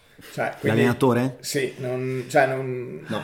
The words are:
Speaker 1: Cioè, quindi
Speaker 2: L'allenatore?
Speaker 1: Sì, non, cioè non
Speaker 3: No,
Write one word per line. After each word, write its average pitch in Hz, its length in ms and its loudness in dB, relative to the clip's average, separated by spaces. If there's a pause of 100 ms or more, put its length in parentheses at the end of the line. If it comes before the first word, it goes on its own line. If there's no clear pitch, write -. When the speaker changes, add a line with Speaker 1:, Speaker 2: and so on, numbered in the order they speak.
(320)
Speaker 1:
Cioè, 120 260 -4
quindi 113 220 2
Speaker 2:
L'allenatore? 120 600 4
Speaker 1:
Sì, 131 380 -4
non, 127 500 -4
cioè 139 200 4
non 127 580 -6
Speaker 3:
No, 110 180 -4